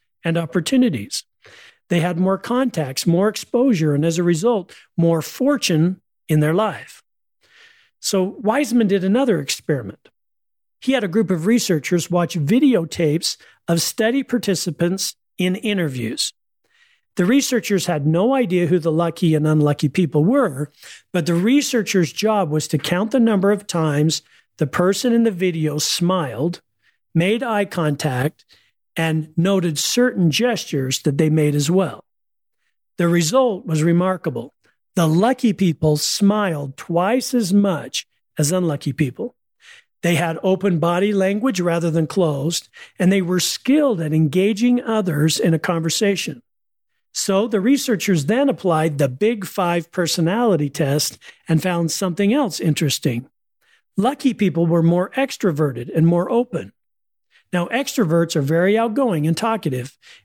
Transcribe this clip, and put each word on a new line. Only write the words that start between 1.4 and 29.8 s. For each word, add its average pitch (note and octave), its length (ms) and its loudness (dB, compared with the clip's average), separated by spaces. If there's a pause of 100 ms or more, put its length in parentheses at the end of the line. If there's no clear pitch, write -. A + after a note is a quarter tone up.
They F3 100 2
had E3+ 180 -2
more F#3 200 2
contacts, F#3+ 680 -2
more F3+ 220 4
exposure, G#3 640 0
and D3 100 2
as E3 140 0
a F3 60 0
result, F3+ 500 0 (220)
more E3 260 2
fortune F#3 800 0 (280)
in D#3 120 2
their D3+ 140 2
life. F#3+ 480 -4 (1000)
So F#3+ 400 -2
Wiseman A3+ 480 2
did F#3 160 0
another G#3+ 340 2
experiment. C3+ 720 -6 (760)
He C4 100 0
had B3 120 0
a G3 40 -2
group F#3 220 0
of E3 140 -2
researchers F3+ 680 0
watch F3 280 0
videotapes E3+ 1000 0 (320)
of E3+ 140 2
study A#3 400 -2
participants F#3 920 -4 (220)
in F#3 200 -2
interviews. C#3+ 760 -4 (840)
The F3+ 100 2
researchers A#3 580 2
had D3+ 220 -2
no F3+ 280 2
idea F3+ 340 0
who F3 100 2
the D#3+ 120 -2
lucky D#3+ 440 0
and D3+ 120 2
unlucky D3 440 2
people D#3 340 0
were, F3+ 480 0 (400)
but E3+ 140 -2
the E3+ 80 0
researcher's G3+ 800 0
job G#3 340 0
was D3+ 200 -2
to D3+ 100 0
count G3 320 -2
the C4+ 100 2
number G#3 320 2
of G3+ 140 -4
times D#3 560 0 (340)
the D3+ 100 -2
person G3 460 0
in A#3 120 4
the A3+ 60 2
video E3 460 -2
smiled, E3 840 -2 (520)
made G3 280 0
eye G#3+ 240 -2
contact, D3 800 -2 (500)
and D#3+ 400 -2
noted E3+ 420 0
certain G#3 520 0